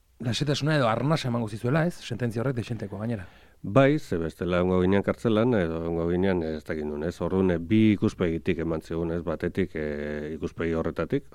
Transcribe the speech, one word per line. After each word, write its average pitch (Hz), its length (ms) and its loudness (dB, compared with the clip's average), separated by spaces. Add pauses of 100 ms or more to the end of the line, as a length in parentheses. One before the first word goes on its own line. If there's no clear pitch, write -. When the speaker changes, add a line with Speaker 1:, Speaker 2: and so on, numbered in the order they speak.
(220)
Speaker 1:
lasetasuna 139 560 0
edo 123 100 4
arnasa 127 400 0
emango 117 220 0
zizuela, 127 340 0
ez? 175 160 -2
Sententzia 113 400 -4
horrek 123 220 -2
dexenteko 104 340 -6
gainera. 107 300 -4 (380)
Speaker 2:
Bai, 135 360 4
ze - 180 -4
bestela 87 400 0
egongo 92 240 4
ginean 95 240 4
kartzelan, 110 480 2
edo 82 300 0
egongo 85 260 0
ginean, 92 320 2
ez 80 240 -6
dakit 78 160 -4
nun, 76 240 -4
ez? 90 160 -2
Orduan, 92 320 2
eh, 82 40 0
bi 107 340 4
ikuspegitik 87 680 0
eman 82 240 -2
zigun, 82 320 -4
ez? 87 80 -4
Batetik, 85 560 -4
eh, 76 560 -6
ikuspegi 82 400 -4
horretatik, 82 600 -4